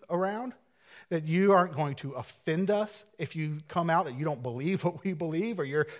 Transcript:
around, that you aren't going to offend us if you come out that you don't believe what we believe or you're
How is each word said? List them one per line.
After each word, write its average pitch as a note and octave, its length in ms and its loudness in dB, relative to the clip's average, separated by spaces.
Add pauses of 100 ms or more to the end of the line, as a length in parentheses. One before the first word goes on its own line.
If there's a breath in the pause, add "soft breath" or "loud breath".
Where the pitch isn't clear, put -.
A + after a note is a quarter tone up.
(100)
around, G3+ 420 -2 (560 loud breath)
that D#3+ 160 0
you F#3 280 6
aren't F3 220 6
going C#3+ 200 0
to C3+ 180 -8
offend E3 580 -2
us G#3 360 -2 (100)
if - 200 -8
you D#3 220 -4 (100)
come E3+ 200 -2
out E3 160 4
that B2+ 140 -8
you D3+ 60 -2
don't C3+ 180 -4
believe C3+ 420 -2
what F3 180 -2
we F#3+ 120 -2
believe E3+ 440 -2
or D3+ 60 -2
you're D3+ 220 0 (140)